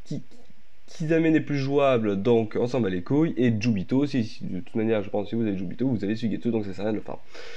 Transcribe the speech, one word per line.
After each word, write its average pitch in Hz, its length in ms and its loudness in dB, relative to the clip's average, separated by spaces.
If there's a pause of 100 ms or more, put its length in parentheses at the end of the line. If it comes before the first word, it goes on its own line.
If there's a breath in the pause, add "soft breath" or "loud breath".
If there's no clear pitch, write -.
Ki-, - 180 -6 (680)
Kisame 165 420 2
n'est 156 100 6
plus 143 180 -2
jouable, 135 640 4
donc 113 380 4
on 117 80 2
s'en 131 140 0
bat 104 80 2
les 90 140 -2
couilles. 151 340 2
Et 120 200 4
Jubito, 117 480 2
si, 135 200 0
si, - 180 -8
de 92 160 -6
toute - 160 -8
manière, 110 260 2
je 87 80 -6
pense 104 140 -2
que 95 60 -8
si 110 60 -4
vous 113 120 0
avez 98 100 0
Jubito, 95 300 -2
vous 110 160 0
avez 107 140 -2
Suigetsu, 113 340 -2
donc 110 140 -2
ça 95 80 -6
sert 92 80 -8
à 107 80 -2
rien - 20 -2
de 107 60 -2
le 95 60 -6
farm. - 160 -8 (380 loud breath)